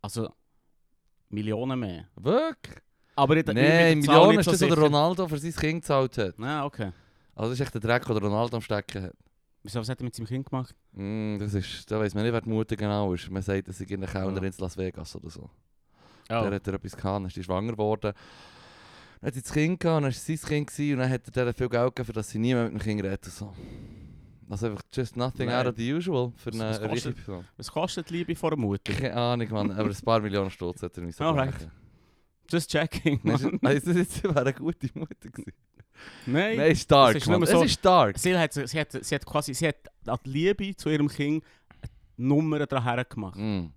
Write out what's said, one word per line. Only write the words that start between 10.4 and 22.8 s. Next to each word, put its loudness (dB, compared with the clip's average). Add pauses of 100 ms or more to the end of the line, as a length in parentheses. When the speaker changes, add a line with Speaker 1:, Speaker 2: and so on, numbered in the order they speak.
Speaker 1:
gemacht? -8 (160)
Speaker 2:
Mm, -6
das -6
ist, -6
da -2
weiss 0
man 0
nicht, 2
wer 0
die -6
Mutter -2
genau 0
ist. -6
Man -4
sagt, -2
das -12
sei -10
in -8
der -8
Kellnerin -4
Speaker 1:
Ja. -4
Speaker 2:
in -10
Las -8
Vegas -8
oder -14
so. -18
Speaker 1:
Oh. -18 (800)
Speaker 2:
Der -2
hat -6
er -4
etwas -10
gehabt, -2
dann -8
ist -10
die -10
schwanger -2
geworden. -2 (1120)
Dann -6
hat -4
sie -8
das -12
Kind 0
gehabt, 2
dann 0
ist -6 (120)
es -4
sein -12
Kind 0
gewesen, -2
und 0
dann 2
hat -4
er 2
der -2
viel -2
Geld 0
gegeben, -6
für -10
das -6
sie -6
niemand 2
mit -6